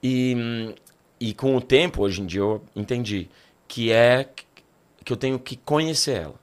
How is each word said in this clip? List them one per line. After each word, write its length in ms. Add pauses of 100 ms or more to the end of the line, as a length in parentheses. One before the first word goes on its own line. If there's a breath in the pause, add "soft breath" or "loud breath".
E, 720 (440)
e 160
com 220
o 40
tempo, 420
hoje 180
em 60
dia, 140
eu 220 (140)
entendi 520 (380 soft breath)
que 240
é 380 (760)
que 80
eu 40
tenho 220
que 180
conhecer 680
ela. 200